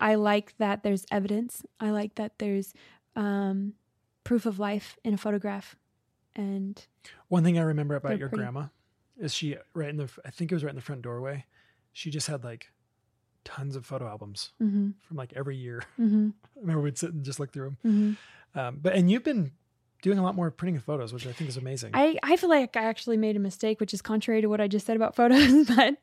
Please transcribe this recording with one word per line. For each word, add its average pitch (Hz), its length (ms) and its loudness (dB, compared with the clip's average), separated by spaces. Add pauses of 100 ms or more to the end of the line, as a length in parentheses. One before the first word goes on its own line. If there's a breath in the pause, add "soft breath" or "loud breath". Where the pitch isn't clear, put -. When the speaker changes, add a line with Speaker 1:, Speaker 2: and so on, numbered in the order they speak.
Speaker 1:
I 214 160 4
like 208 420 0
that 208 240 -2
there's 196 280 -2
evidence. 208 540 -4 (160)
I 214 100 -2
like 208 260 -4
that 214 220 -6
there's, 196 360 -4 (420 soft breath)
um, 202 580 -2 (500)
proof 240 220 0
of 196 120 -4
life 208 460 -6
in 220 100 0
a - 20 -2
photograph. 202 600 -6 (580)
And 196 500 -6 (440 loud breath)
Speaker 2:
One 175 160 4
thing 170 140 4
I 165 40 2
remember 151 320 0
about 143 160 -4
Speaker 1:
they're 214 80 0
Speaker 2:
your 139 100 -6
Speaker 1:
pretty. 127 140 -4
Speaker 2:
grandma 131 240 -8 (520)
is 170 140 -6
she, 147 240 -4 (180)
right 151 160 -6
in 151 60 -6
the 147 80 -4
f-, - 200 -14
I 131 60 -16
think 165 200 -6
it 180 40 -2
was 151 100 -2
right 147 60 -4
in 139 60 -10
the 127 60 -12
front 139 200 -10
doorway, 127 420 -8 (500)
she - 160 -10
just 143 160 -6
had, 143 180 -6
like, 120 280 -16 (720)
tons 139 320 -8
of 123 100 -12
photo 131 220 -8
albums 104 440 -12 (100)
Speaker 1:
Mm-hmm. 202 280 2 (100)
Speaker 2:
from, - 160 -14
like, 127 180 -10
every 139 220 -6
year. 120 260 -10 (180)
Speaker 1:
Mm-hmm. 214 280 4 (140)
Speaker 2:
<laughs> - 140 -20
I 277 40 -20
remember 160 220 0
we'd 143 160 -2
sit 170 140 -4
and 147 120 -4
just 135 160 -8
look 139 120 -6
through 135 160 -8
'em. 139 80 -10 (100)
Speaker 1:
Mm-hmm. 208 720 0
Speaker 2:
Um, 127 240 -6
but, 185 120 2
and 180 160 6
you've 240 140 2
been 196 280 0 (480)
doing 196 180 2
a 190 40 2
lot 185 120 0
more 170 160 0
printing 170 260 -4
of 120 60 -4
photos, 127 300 -6
which 123 140 -10
I 127 60 -10
think 151 180 -8
is 123 80 -8
amazing. 127 360 -8
Speaker 1:
I, 311 300 4
I 311 120 4
feel 349 120 2
like 285 280 4
I 220 80 0
actually 226 340 -2
made 214 180 2
a - 20 -2
mistake, 202 400 -2
which 208 160 -4
is 190 80 -6
contrary 220 380 0
to 214 80 2
what 214 120 0
I 208 80 2
just 202 180 0
said 226 100 0
about 220 180 0
photos, 262 520 8
<laughs> 240 100 4
but 269 260 6